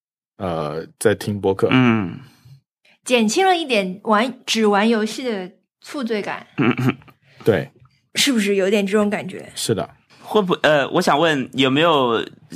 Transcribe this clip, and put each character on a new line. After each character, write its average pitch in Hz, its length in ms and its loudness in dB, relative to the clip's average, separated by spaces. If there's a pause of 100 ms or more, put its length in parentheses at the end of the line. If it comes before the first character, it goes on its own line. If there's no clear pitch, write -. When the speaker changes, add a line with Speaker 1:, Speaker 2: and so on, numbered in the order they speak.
(380)
Speaker 1:
呃， 80 460 -6 (140)
在 104 160 2
听 101 260 -6
播 95 140 0
客。 110 160 0
Speaker 2:
嗯。 113 480 2 (840)
Speaker 3:
减 233 240 2
轻 359 180 2
了 370 100 4
一 330 80 -4
点 196 380 -2
玩， 226 420 0
只 220 220 0
玩 208 220 4
游 220 160 0
戏 226 180 -8
的 196 300 -6 (280)
负 294 220 -10
罪 220 180 -4
感。 160 240 -10 (120)
Speaker 2:
嗯， 127 220 0
嗯。 127 180 -2 (480)
Speaker 1:
对。 82 260 0 (460)
Speaker 3:
是 - 160 0
不 226 80 0
是 202 160 0
有 190 120 0
点 202 160 2
这 202 140 0
种 208 100 2
感 185 200 -6
觉？ 92 260 -14
Speaker 1:
是 - 180 -4
的。 92 160 -4 (340)
Speaker 2:
会 214 200 0
不， 180 200 0
呃， 143 280 4
我 160 100 2
想 170 160 2
问 151 360 0
有 131 180 2
没 139 120 2
有， 131 440 2 (300)